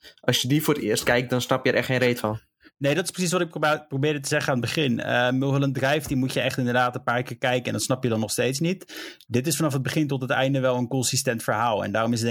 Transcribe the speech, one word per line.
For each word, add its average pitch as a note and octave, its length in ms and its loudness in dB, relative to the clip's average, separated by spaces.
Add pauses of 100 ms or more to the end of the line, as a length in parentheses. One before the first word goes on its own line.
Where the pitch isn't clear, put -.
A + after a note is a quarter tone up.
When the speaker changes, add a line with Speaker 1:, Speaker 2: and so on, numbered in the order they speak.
(200)
Speaker 1:
als - 220 0
je B2+ 60 -2
die D3+ 160 2
voor D#3 100 2
het - 100 -2
eerst G#2+ 200 0
kijkt, B2 260 2
dan B2 120 0
snap C3 240 0
je B2+ 60 4
er - 60 2
echt A#2+ 80 0
geen C3 120 0
reet B2 220 2
van. G#2+ 200 -2 (380)
Speaker 2:
Nee, C#3+ 180 0
dat F3+ 80 -2
is E3+ 80 -6
precies F3+ 200 -2
wat E3+ 100 2
ik E3+ 80 -2
proba-, D3+ 380 0
probeerde D3 320 0
te C#3 80 -8
zeggen D3 260 0
aan B2 80 0
het A#2 40 -2
begin. B2+ 340 0
Eh, B2 320 0
Mulholland C#3 440 0
Drive, C#3 320 0
die C3+ 100 -2
moet B2+ 160 0
je C#3+ 80 0
echt C3 160 -2
inderdaad B2 380 0
een - 80 -8
paar B2 200 0
keer A#2+ 140 -10
kijken B2+ 280 0
en A#2+ 80 -2
dat G#2+ 80 -2
snap - 220 -2
je B2+ 60 0
dan A2 100 0
nog A2 120 -2
steeds B2+ 280 -2
niet. E3+ 340 -4 (340)
Dit B2 200 0
is D3+ 80 0
vanaf D3+ 180 0
het C#3 80 0
begin D3+ 260 0
tot C3+ 140 -2
het B2 80 -6
einde C3 300 2
wel B2+ 180 2
een B2 100 -2
consistent A#2+ 560 -2
verhaal. A2 400 0
En G2+ 80 -4
daarom A2+ 220 0
is A2+ 80 -2
het, A#2 100 0